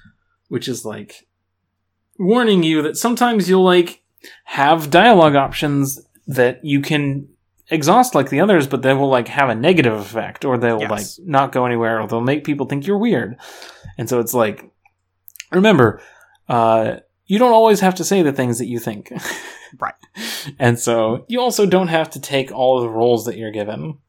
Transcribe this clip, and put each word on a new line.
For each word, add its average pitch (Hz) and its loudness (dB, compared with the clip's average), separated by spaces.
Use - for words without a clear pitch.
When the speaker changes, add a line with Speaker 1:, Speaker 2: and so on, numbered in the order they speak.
Speaker 1:
Which 127 -8
is, 120 -8
like, 107 -16
warning 208 2
you 160 0
that 151 -4
sometimes 233 0
you'll, 185 4
like, 180 2
have 147 0
dialogue 175 6
options 139 -2
that 127 0
you 143 0
can 139 -4
exhaust 160 2
like 139 0
the 139 -2
others, 185 4
but 135 -4
they 131 2
will, 139 0
like, 123 0
have 139 0
a 113 0
negative 135 2
effect, 104 -8
or 131 -2
they'll, 113 0
Speaker 2:
Yes. 101 -6
Speaker 1:
like, 190 -16
not 135 0
go 127 0
anywhere, 113 -2
or 107 -6
they'll 117 -4
make 139 -2
people 143 -4
think 143 -6
you're 202 0
weird. 151 -2
And 117 -6
so 123 0
it's 113 -4
like, 107 -2
remember, 170 4
uh, 113 2
you 190 0
don't 240 4
always 220 6
have 185 2
to 170 -8
say 190 2
the 143 2
things 123 -2
that 110 -6
you 120 -6
think. 104 -12
<laughs> - -12
Speaker 2:
Right. - -6
Speaker 1:
And 120 2
so 117 -2
you 240 -4
also 214 0
don't 180 2
have 160 -2
to 139 -14
take 135 -4
all 127 2
of 123 -2
the 117 -4
roles 113 0
that 113 -8
you're 110 -10
given. 113 -10